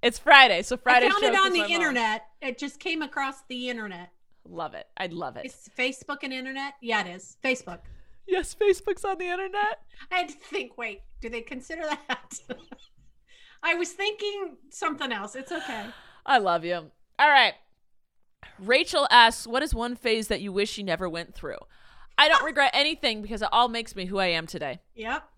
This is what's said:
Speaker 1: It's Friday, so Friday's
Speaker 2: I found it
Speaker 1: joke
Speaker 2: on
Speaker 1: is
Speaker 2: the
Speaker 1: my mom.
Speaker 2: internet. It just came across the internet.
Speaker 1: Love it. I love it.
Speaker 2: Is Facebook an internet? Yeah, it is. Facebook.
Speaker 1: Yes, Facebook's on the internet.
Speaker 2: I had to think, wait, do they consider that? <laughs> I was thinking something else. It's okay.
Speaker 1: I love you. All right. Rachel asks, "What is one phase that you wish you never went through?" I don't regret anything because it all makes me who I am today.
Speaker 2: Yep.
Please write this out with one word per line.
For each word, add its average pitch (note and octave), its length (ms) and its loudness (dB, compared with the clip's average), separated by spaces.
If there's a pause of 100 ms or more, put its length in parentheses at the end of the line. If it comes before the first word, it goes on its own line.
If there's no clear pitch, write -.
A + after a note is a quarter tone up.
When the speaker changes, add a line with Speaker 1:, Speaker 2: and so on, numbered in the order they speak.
Speaker 1:
It's A#3 160 0
Friday, C4 440 8
so B3 160 -4
Friday's B3 320 6
Speaker 2:
I G#4 100 2
found G#4+ 40 0
it G#4 120 4
Speaker 1:
joke F#4+ 80 4
Speaker 2:
on - 40 4
Speaker 1:
is F#4 40 0
Speaker 2:
the F4 60 0
Speaker 1:
my D#4 80 0
mom. E4 80 -2
Speaker 2:
internet. A#3+ 480 0 (180)
It B3+ 160 -8
just C#4 240 -12
came E4 220 -4
across C#4 480 -6
the B3 180 -8
internet. G3+ 420 -10 (380)
Speaker 1:
Love E3 240 -10
it. - 140 -14 (100)
I F#3+ 120 -8
love F3 280 -10
it. - 80 -14
Speaker 2:
Is - 240 -18 (100)
Facebook C4+ 440 -6
an C4+ 100 -10
internet? C4+ 480 -10
Yeah, G#3+ 260 -4
it F3 100 -14
is. - 280 -20
Facebook. B3+ 360 -6 (460)
Speaker 1:
Yes, F4+ 320 -4
Facebook's G4+ 460 0
on F#4+ 140 -4
the F4+ 100 -8
internet. F#4+ 520 -4 (300)
Speaker 2:
I F4+ 100 -8
had F4 100 -4
to D4 60 -16
think, C4+ 420 -10
wait, A3 240 -10 (180)
do A3+ 80 -10
they A#3 140 -10
consider D4 400 -12
that? D4+ 500 -8 (160)
<laughs> - 100 -12 (1040)
I E4+ 120 0
was F4 180 -6
thinking G4+ 640 -6 (140)
something C#4+ 420 -6
else. D4 240 -8
It's C4 160 -12
okay. A3 320 -10 (400)
Speaker 1:
I C4+ 140 4
love F3 260 0
you. F3 120 -2 (420)
All C#4+ 100 6
right. B3+ 240 8 (1080)
Rachel C#4 520 2
asks, A3+ 360 6
"What B3 160 -2
is D4 120 -2
one A#3+ 220 -4
phase A3+ 320 -2
that G#3 120 -2
you G3+ 100 -8
wish G3+ 280 -4
you G3+ 60 -10
never F3+ 260 -4
went E3+ 240 -12
through?" - 240 -12 (580)
I D4+ 120 8
don't D#4 140 6
regret C#4+ 300 2
anything C#4 480 0
because G#3 220 -8
it - 100 -2
all A#3+ 160 6
makes A3+ 260 -6
me F#3 120 -8
who F#3+ 120 -6
I F#3 100 2
am E3 180 -2
today. D#3+ 340 -10 (140)
Speaker 2:
Yep. A3+ 440 -8